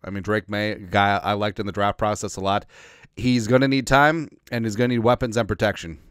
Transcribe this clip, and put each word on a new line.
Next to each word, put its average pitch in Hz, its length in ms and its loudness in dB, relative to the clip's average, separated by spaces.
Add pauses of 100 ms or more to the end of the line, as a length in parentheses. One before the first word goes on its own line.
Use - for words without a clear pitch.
I 92 80 -14
mean, 98 140 -8
Drake 104 260 -2
May, 104 220 -2
a - 60 -10
guy 101 440 2
I 104 120 -2
liked 104 260 -4
in 101 60 -4
the 101 40 -6
draft 101 280 -2
process 104 360 -4
a 95 60 -10
lot. 98 260 -2 (480)
He's 123 320 0
gonna 131 220 4
need 135 180 0
time, 147 420 4 (220)
and 117 140 -4
he's 107 100 -2
gonna 123 140 2
need 120 120 0
weapons 120 360 0
and 113 100 0
protection. 95 540 -4 (100)